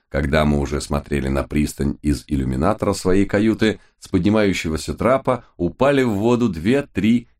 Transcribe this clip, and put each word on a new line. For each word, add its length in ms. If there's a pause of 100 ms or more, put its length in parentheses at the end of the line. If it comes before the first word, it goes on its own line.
когда 360
мы 140
уже 220
смотрели 480
на 160
пристань 580
из 240
иллюминатора 680
своей 300
каюты, 540 (220)
с 80
поднимающегося 840
трапа 500 (120)
упали 460
в 120
воду 340
две-три 800 (120)